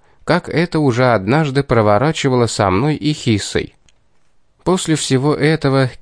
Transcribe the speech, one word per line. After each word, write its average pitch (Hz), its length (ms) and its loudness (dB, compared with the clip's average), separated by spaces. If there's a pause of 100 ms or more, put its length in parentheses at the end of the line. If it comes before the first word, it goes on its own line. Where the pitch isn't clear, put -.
(240)
как 165 240 -2
это 160 320 -2
уже 127 320 2
однажды 131 500 0
проворачивала 120 840 2
со 101 240 0
мной 135 260 0
и 151 160 -2
Хиссой. - 640 -4 (920)
После 170 320 0
всего 139 380 0
этого 135 560 0 (120)